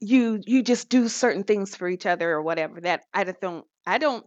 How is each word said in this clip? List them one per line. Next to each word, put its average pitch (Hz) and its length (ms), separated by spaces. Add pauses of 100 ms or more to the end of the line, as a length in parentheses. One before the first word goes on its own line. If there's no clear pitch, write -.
you, 226 440
you 247 180
just 240 260
do 247 180
certain 208 360
things 196 320
for 180 120
each 185 180
other 170 260
or 156 100
whatever 165 400
that 175 220 (100)
I 202 100
just 180 180
don't, 175 240 (220)
I 190 120
don't 247 280